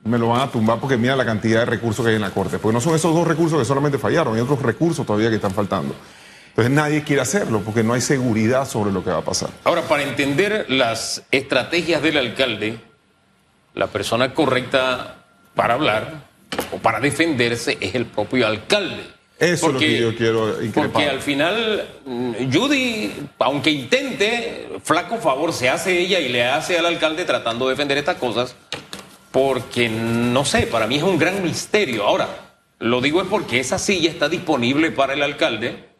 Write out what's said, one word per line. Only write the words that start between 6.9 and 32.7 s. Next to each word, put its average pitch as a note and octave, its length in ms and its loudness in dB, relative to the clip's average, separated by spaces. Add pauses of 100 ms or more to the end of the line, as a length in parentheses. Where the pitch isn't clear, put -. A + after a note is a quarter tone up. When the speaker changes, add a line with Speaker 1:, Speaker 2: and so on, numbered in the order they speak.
Speaker 1:
quiere C#3 180 2
hacerlo D#3 420 0
porque A2 200 0
no A2+ 80 2
hay B2+ 80 0
seguridad B2+ 680 2
sobre G#2 240 0
lo F#2 120 -2
que F#2+ 60 -2
va D#2+ 80 0
a D2+ 60 -4
pasar. - 260 -2 (140)
Speaker 2:
Ahora, E3+ 180 2
para D3 200 0
entender C#3+ 680 0
las A#2+ 600 0
estrategias D3 720 0
del D3+ 140 2
alcalde, A#2 640 -2 (960)
la F#2+ 120 -2
persona A#2 480 -2
correcta B2+ 840 0 (380)
para A2+ 200 2
hablar B2+ 500 -2 (480)
o E2+ 60 -8
para A2+ 200 0
defenderse B2+ 840 0
es F#2+ 140 -6
el A#2+ 120 -2
propio A2+ 420 0
alcalde. B2 560 -2 (340)
Speaker 1:
Eso E3 300 2
es C#3+ 60 2
lo C3 40 0
que D3 80 2
Speaker 2:
Porque, A#2 140 2
Speaker 1:
yo A2+ 160 0
quiero A2+ 460 0
increpar. G#2 280 0
Speaker 2:
porque D3 180 2
al C3+ 120 -4
final, F3+ 680 -2 (160)
mm, B2 480 -4
Judy, A#3+ 600 0 (260)
aunque - 320 2
intente, A3 1000 -2 (140)
flaco E3+ 360 0
favor D#3 340 0
se B2 180 0
hace F3 280 0
ella F3+ 220 2
y C3+ 100 -2
le A#2+ 160 0
hace D#3 320 0
al E3 80 2
alcalde D#3+ 380 0
tratando A#2+ 420 -2
de C3 80 2
defender C#3 220 0
estas D3 200 -2
cosas, B2 380 -2 (760)
porque, B2 580 0
no A#2 560 0
sé, A#3 220 2
para A2+ 200 0
mí B2+ 100 0
es D3 60 0
un F#3 160 2
gran F#3 240 0
misterio. C#3+ 640 -2
Ahora, C#3+ 240 2 (520)